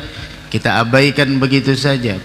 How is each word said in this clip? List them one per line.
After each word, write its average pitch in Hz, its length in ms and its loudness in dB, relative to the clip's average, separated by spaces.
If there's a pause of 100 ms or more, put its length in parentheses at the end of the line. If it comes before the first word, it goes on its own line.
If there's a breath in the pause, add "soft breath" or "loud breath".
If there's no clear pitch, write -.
(480 loud breath)
kita 107 320 0
abaikan 135 600 2
begitu 135 320 2
saja. 127 500 0